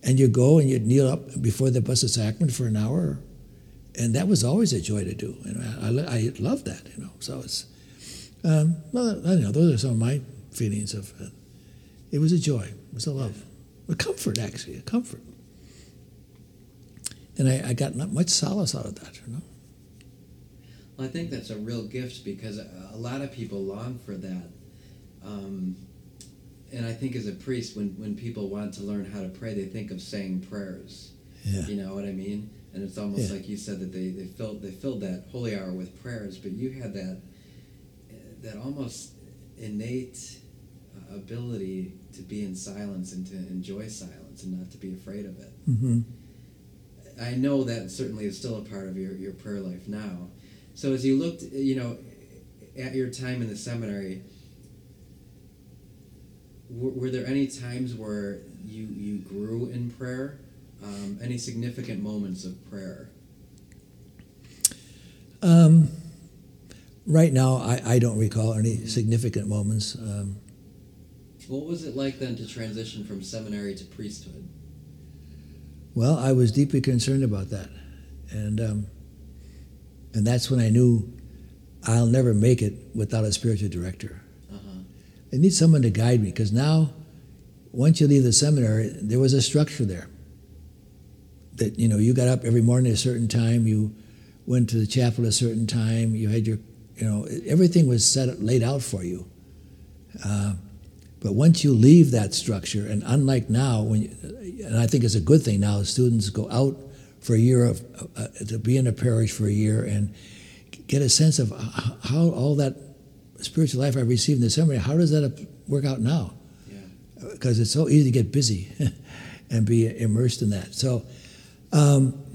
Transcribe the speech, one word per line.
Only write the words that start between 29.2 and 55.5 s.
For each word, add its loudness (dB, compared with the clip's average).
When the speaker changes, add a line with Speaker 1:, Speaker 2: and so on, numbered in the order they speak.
Speaker 2:
to -8
pray, -10
they -6
think -10
of -12
saying -8
prayers. -14
Speaker 1:
Yeah. -4
Speaker 2:
You -6
know -10
what -10
I -8
mean? -10
And -10
it's -12
almost -6
Speaker 1:
Yeah. -8
Speaker 2:
like -12
you -8
said -10
that -10
they, -8
they -10
filled, -12
they -12
filled -8
that -8
holy -8
hour -8
with -12
prayers, -12
but -14
you -8
had -12
that, -12
that -16
almost -12
innate, -10
uh, -20
ability -10
to -20
be -10
in -10
silence -12
and -10
to -16
enjoy -10
silence -18
and -10
not -14
to -20
be -12
afraid -14
of -16
it. -20
Speaker 1:
Mm-hmm. 0
Speaker 2:
I -8
know 0
that -8
certainly -8
is -8
still -8
a -12
part -14
of -10
your, -8
your -12
prayer -12
life -12
now. -12
So -4
as -4
you 4
looked, -4
you -2
know, -6
at -10
your -2
time -8
in -6
the -10
seminary, -8